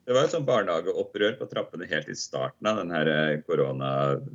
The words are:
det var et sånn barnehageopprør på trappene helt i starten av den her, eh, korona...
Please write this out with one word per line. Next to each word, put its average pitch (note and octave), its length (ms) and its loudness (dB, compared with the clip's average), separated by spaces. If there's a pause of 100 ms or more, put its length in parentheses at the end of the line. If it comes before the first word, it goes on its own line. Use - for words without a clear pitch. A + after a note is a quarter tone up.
det B2 80 2
var C#3+ 120 6
et E3+ 80 -2
sånn D#3 120 -2
barnehageopprør G2+ 880 2
på - 160 -8
trappene F2 400 -6
helt D2+ 200 -2
i - 40 -10
starten C2+ 560 -4
av G#2+ 80 0
den E2+ 160 -4
her, D#2 160 2
eh, D2+ 320 2
korona... C2+ 460 0 (460)